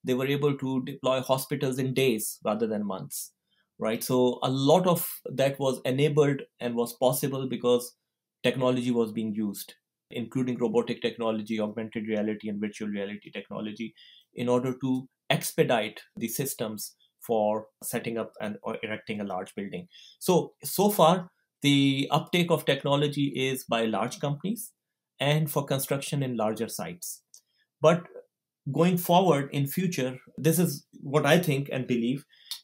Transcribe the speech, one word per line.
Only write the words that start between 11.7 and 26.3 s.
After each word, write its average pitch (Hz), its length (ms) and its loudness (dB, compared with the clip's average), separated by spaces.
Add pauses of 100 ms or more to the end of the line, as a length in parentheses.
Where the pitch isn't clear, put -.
reality, 107 420 -2
and 104 120 -6
virtual 104 280 -6
reality 101 440 -8
technology, 107 640 -10 (400)
in 123 140 -2
order 123 340 2
to 131 260 -2 (220)
expedite 127 720 0 (140)
the 113 120 -4
systems 113 680 -6 (320)
for 107 400 2 (160)
setting 117 360 -4
up 107 140 -6 (100)
and, 104 200 -6
or 110 200 -6
erecting 107 400 -6
a - 20 -4
large 95 300 -8
building. 98 340 -8 (300)
So, 165 340 2 (100)
so 196 280 2
far, 175 400 4 (320)
the 139 480 4
uptake 170 400 2
of 151 160 2
technology 143 680 0
is 131 300 -2
by 113 220 2
large 110 340 -2
companies 151 520 -4 (460)
and 147 320 2
for 143 140 -2
construction 139 580 -2
in 127 140 -4